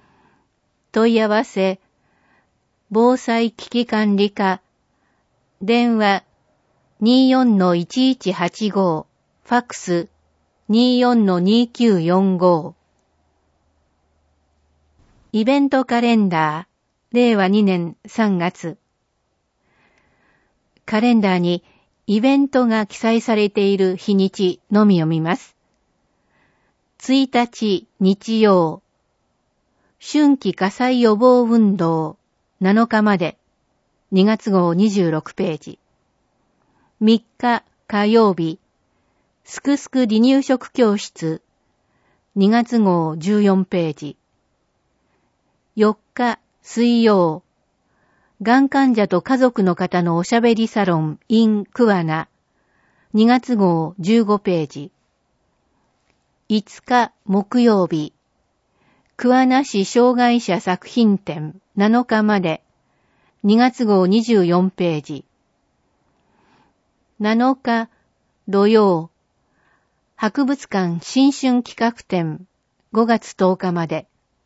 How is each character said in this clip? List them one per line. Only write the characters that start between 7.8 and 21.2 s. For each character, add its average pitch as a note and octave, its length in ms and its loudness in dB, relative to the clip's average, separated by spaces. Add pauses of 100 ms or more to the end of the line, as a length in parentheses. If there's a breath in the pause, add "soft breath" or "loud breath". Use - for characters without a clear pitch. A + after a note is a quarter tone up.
一 F#3 200 -6
八 F#3 380 -4
五、 F#3 380 -2 (340)
フ - 140 -4
ァ - 20 4
ッ A#3+ 40 -4
ク - 140 -14
ス、 E3+ 320 -6 (600)
二 B3 320 2
四 B3 260 2
の F#3 140 0
二 A3 260 2
九 A3+ 340 0
四 F#3 380 0
五。 E3+ 380 0 (2500)
イ G#3+ 120 0
ベ C4 180 0
ン C#4 60 2
ト C4 160 0
カ A#3+ 160 -2
レ A#3 140 0
ン G#3+ 140 2
ダ D#3+ 400 -4 (440)
ー、 A#3 40 -2
令 A#3+ 180 2
和 G3 140 0
二 G#3 160 2
年 F3 320 -2 (100)
三 G#3 320 -2
月。 F3 400 -8 (2000)
カ G#3+ 140 -2
レ A#3+ 120 2
ン A3+ 80 2